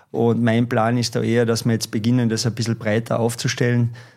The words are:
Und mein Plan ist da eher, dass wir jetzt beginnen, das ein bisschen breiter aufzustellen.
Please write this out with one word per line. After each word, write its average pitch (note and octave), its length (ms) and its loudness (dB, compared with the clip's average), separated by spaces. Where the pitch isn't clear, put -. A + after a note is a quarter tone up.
Und A#2 320 0
mein A#2 240 2
Plan A#2+ 300 0
ist A#2+ 180 -4
da A#2+ 60 0
eher, A2+ 240 2
dass A2+ 180 0
wir A#2 100 2
jetzt - 180 -4
beginnen, A#2+ 360 2
das A2 180 0
ein A2+ 100 -2
bisschen A#2 220 -2
breiter A#2 420 -2
aufzustellen. A#2+ 720 0